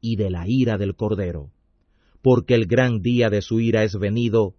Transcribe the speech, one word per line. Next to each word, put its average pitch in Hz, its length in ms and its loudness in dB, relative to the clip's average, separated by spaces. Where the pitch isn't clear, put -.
y 113 160 -4
de 98 140 -2
la 87 180 -6
ira 117 300 0
del 98 180 -4
Cordero. 90 540 -6
Porque 123 320 4
el 113 120 2
gran 117 360 0
día 120 260 2
de 101 140 0
su 113 180 -2
ira 113 240 2
es 101 140 -4
venido 104 600 0